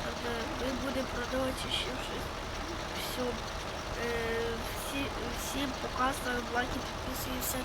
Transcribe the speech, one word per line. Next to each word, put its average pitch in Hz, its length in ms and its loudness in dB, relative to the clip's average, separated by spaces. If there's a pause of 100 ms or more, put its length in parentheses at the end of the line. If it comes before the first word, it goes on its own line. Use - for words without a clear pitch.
Тобто 240 260 -2 (300)
ми 240 80 2 (160)
будемо 262 320 2
продовжувати 254 460 2
ще - 300 0 (140)
щось. - 220 -2 (720)
Всьо. - 260 0
Е, - 840 -2 (680)
всі, - 260 -2 (380)
всім 269 300 0 (120)
пока, 254 320 4
ставимо 240 420 0
лайки, 247 300 2
підписуємося. 254 800 -2